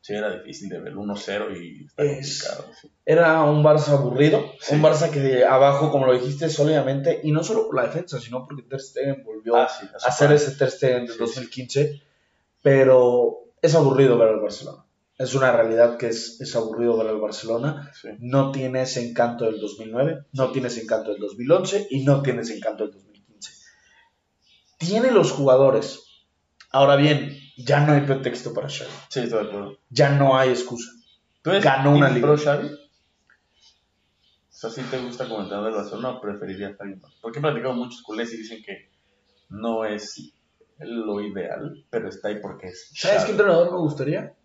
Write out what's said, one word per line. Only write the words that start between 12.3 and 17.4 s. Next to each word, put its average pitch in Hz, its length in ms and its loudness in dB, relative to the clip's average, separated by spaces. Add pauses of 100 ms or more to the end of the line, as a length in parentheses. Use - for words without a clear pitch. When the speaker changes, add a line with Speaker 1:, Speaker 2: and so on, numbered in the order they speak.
Speaker 2:
pero 127 840 4 (160)
es 143 140 4
aburrido 131 420 6
ver 113 100 6
al 107 140 2
Barcelona. - 420 -10 (340)
Es 127 180 -6
una 131 180 4
realidad 117 440 4
que 123 100 -4
es, - 340 -8
es 120 160 -12
aburrido 113 400 0
ver 110 100 0
al 107 140 -4
Barcelona. 117 680 -6 (120)